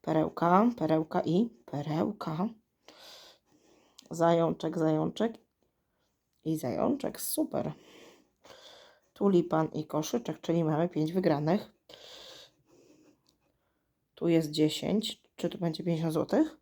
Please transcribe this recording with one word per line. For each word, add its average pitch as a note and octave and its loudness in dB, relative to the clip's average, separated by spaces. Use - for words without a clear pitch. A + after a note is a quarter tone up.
Perełka, E3+ 2
perełka D#3+ 0
i G3 2
perełka. E3 -4
Zajączek, E3 2
zajączek D#3+ 0
i D#3+ -2
zajączek. - -2
Super. - -4
Tulipan E3+ 2
i D3+ -6
koszyczek, D#3 -4
czyli E3 0
mamy D#3 0
pięć D#3 -2
wygranych. E3+ 0
Tu E3+ -4
jest D#3+ 4
dziesięć. D#3 0
Czy - -4
tu - -8
będzie E3+ -4
pięćdziesiąt D#3+ -2
złotych? G3 0